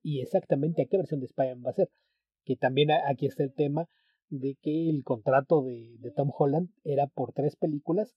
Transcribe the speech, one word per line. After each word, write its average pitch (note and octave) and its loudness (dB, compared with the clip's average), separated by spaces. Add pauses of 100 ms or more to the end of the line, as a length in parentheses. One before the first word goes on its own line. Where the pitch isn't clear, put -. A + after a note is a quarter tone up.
y C#3+ -4
exactamente E3 0
a C3 0
qué D3+ 2
versión C#3 -2
de B2+ -8
Spider-Man B2+ -4
va - -2
a - -6
ser. F#3+ 0 (540)
Que C3 -4
también C#3 2
a-, D3 2
aquí C#3 -2
está C3+ -4
el C#3 -4
tema D3+ -2 (420)
de C3+ -6
que D#3+ 0
el D3+ 0
contrato C3+ 2
de, A#2 -10
de B2 -12
Tom C#3+ 0
Holland D3+ 0 (140)
era C#3+ 0
por A#2+ -6
tres D3 -2
películas E3 -2